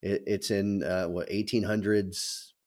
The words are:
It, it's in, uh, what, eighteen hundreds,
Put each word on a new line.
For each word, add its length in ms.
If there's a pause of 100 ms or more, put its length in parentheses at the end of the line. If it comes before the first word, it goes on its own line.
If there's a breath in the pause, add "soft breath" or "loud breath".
It, 260
it's 240
in, 320
uh, 240
what, 240
eighteen 320
hundreds, 880 (140)